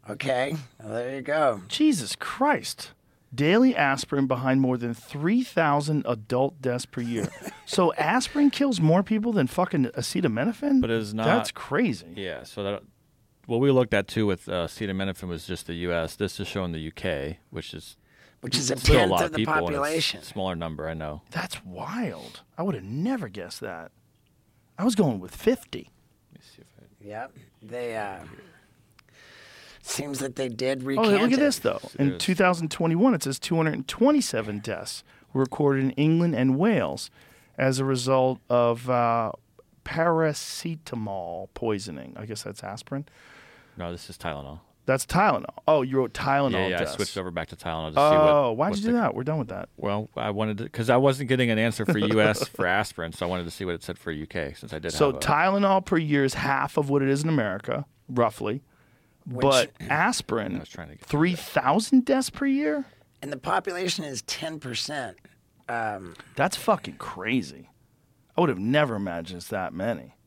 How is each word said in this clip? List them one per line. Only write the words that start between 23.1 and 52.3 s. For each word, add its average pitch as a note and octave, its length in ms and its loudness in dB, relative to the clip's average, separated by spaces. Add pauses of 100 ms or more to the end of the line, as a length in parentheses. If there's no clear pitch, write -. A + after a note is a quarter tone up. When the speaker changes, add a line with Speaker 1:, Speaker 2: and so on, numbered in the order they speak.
Speaker 2:
guessed F2+ 320 -12
that. E2+ 300 -10 (880)
I F3 40 -2
was A#3 120 2
going C#3+ 240 2
with F2+ 160 -14
fifty. - 560 -4 (420)
Speaker 3:
Let - 80 -20
me - 140 -20
see - 80 -20
if - 40 -20 (120)
I - 280 -20
Speaker 1:
Yep. G#2+ 240 -12 (300)
They, A#2 360 -8
uh, G2+ 200 -6 (1700)
seems C#3+ 360 -6
that C3+ 180 -4
they C3 120 -2
did B2+ 320 -2
Speaker 2:
Oh, B2+ 40 -8
Speaker 1:
recant C#3 220 2
Speaker 2:
hey, G3+ 140 6
look A#3+ 120 4
at - 0 -
Speaker 1:
it. C4+ 60 4
Speaker 2:
this, C#4+ 200 2
though. - 220 -2 (120)
Speaker 3:
It - 60 -12
Speaker 2:
In C#3 140 4
Speaker 3:
is. F2 100 -8
Speaker 2:
two F#3 100 2
thousand F3 380 2
twenty-one, E3+ 420 4
it D#3+ 80 0
says C3+ 160 -4
two - 200 -2
hundred D#3+ 180 2
and B2+ 120 -6
twenty-seven B2 720 2
deaths G2+ 440 -8 (300)
were C3 80 2
recorded C3+ 420 2
in C3 80 2
England D#3+ 440 4
and C3 220 4
Wales D3 540 0 (460)
as C3 200 2
a C3+ 60 0
result C3 560 2 (100)
of, A#2+ 400 2
uh, A#2 400 2 (540)
paracetamol C#3+ 1700 -2
poisoning. G2 640 -4
I G#2 80 -12
guess G#2+ 180 -10
that's G2+ 200 -12
aspirin. C3 420 -8 (720)
Speaker 3:
No, F2 160 -8
this - 180 -12
is F#2 80 -16
Tylenol. D2 440 -8 (240)
Speaker 2:
That's C3 200 2
Tylenol. E3+ 480 2 (140)
Oh, D3+ 140 6
you C3 160 0
wrote B2 160 0
Tylenol C#3 400 2
Speaker 3:
Yeah, F#2 140 2
yeah, F2+ 100 0
I - 20 0
Speaker 2:
deaths. D2 140 -2
Speaker 3:
switched G2 240 -4
over F2+ 140 -6
back E2+ 180 -6
to E2 80 -16
Tylenol D#2+ 320 -4
to D#2 60 -6
see - 40 4
Speaker 2:
Oh, D3+ 520 6
Speaker 3:
what, A2 60 -4
Speaker 2:
why'd D#3+ 140 2
Speaker 3:
what G3+ 80 0
Speaker 2:
you G#3 60 -4
do A#3 80 2
Speaker 3:
the A#3+ 60 2
Speaker 2:
that? F#3+ 140 0
We're B2+ 100 -4
done D3+ 160 -2
with A2 100 -4
that. F#2+ 260 -8
Speaker 3:
Well, G#2 400 -4
I A2 160 -2
wanted G#2+ 280 -2
to, A#2 100 -8
'cause A2+ 200 -4
I B2 60 8
wasn't C3+ 340 4
getting B2+ 220 4
an A2 80 2
answer A2 260 0
for C3 120 2
Speaker 2:
<laughs> - 20 2
Speaker 3:
U G#2+ 220 4
S G#2+ 260 4